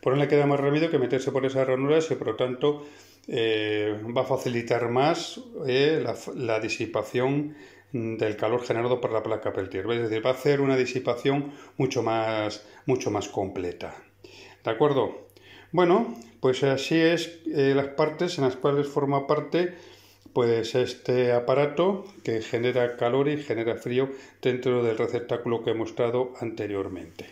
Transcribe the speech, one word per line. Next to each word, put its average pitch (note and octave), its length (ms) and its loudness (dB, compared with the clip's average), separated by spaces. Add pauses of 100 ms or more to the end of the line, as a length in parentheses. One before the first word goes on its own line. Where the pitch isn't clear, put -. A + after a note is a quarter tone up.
Por C3 140 2
no C#3 40 2
le C#3+ 80 4
queda D3 200 4
más C#3+ 120 2
remedio D3 320 2
que D3+ 80 2
meterse B2+ 320 0
por C3 160 0
esas C3 220 0
ranuras C#3+ 420 2
y, C3+ 40 2
por B2 140 -4
lo A2 80 -2
tanto, D3 500 -2 (400)
eh, G#2+ 720 0 (160)
va C3 60 2
a C3 40 0
facilitar A#2+ 640 0
más, C#3 500 2 (280)
eh, C#3 360 4
la, A#2 140 -2 (180)
la A2+ 260 0
disipación B2 960 -2 (360)
del A2+ 440 -2
calor A#2 280 0
generado A#2+ 380 0
por A2 100 -2
la G#2+ 100 0
placa G#2+ 300 -2
Peltier. F#2+ 380 -4
Es A#2 180 0
decir, A2 160 -2
va C3 60 4
a B2+ 40 2
hacer C#3 280 2
una C3+ 160 2
disipación C3+ 760 0 (240)
mucho C3 260 0
más, A2+ 640 -2 (200)
mucho B2+ 240 0
más G#2 180 -2
completa. F2+ 760 -8 (600)
¿De A2+ 60 -2
acuerdo? C3 580 2 (440)
Bueno, F3+ 460 4 (220)
pues B2+ 240 2
así C#3 340 2
es, E3 420 2 (140)
eh, C3+ 200 4
las C3+ 140 2
partes D#3 500 -2
en C#3 60 2
las B2+ 120 0
cuales C#3+ 320 2
forma C#3 380 0
parte, D#3+ 480 0 (580)
pues, A#2 420 0
este B2 580 0
aparato C#3+ 760 2 (180)
que A2+ 160 -2
genera A#2+ 560 0
calor C3+ 320 2
y D3 140 -2
genera A2+ 340 -2
frío B2+ 340 -2 (300)
dentro B2 420 0
del A2+ 140 0
receptáculo A#2 680 -2
que A#2 100 0
he - 20 0
mostrado A#2+ 680 -2
anteriormente. G2 920 -6